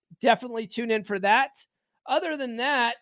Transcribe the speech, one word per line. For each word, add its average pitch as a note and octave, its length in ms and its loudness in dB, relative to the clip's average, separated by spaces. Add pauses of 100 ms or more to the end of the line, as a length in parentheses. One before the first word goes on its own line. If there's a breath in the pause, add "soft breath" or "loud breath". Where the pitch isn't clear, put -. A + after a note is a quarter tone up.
(200)
Definitely A#3 460 2
tune A3+ 240 -6
in A3 140 0
for G3+ 160 -4
that. A3+ 300 4 (560)
Other D#4 300 -2
than B3 200 -6
that, B3 460 0